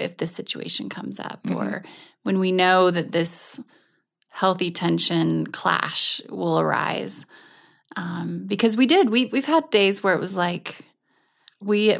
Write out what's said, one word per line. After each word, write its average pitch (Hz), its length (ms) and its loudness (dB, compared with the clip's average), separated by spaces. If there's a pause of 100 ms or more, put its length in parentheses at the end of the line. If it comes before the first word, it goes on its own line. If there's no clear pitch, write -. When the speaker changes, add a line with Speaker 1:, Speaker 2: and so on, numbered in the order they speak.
Speaker 1:
if 175 160 -8
this 170 160 -4
situation - 560 -6
comes - 320 -10
up?" - 220 -12
Speaker 2:
Mm-hmm. - 140 -2
Speaker 1:
Or - 260 -4 (400)
when 196 160 0
we 185 120 2
know 185 400 6
that 175 220 -2
this - 460 0 (680)
healthy 185 420 0
tension 165 760 0
clash - 840 0
will 165 300 0
arise. - 680 0 (720)
Um, 175 500 -6
because 214 300 0
we 254 80 4
did, 311 240 6
we, 240 160 2
we've 262 200 -2
had 320 240 2
days 202 320 2
where 190 120 2
it 160 80 2
was 190 160 -4
like, 175 400 -4 (840)
we 208 400 2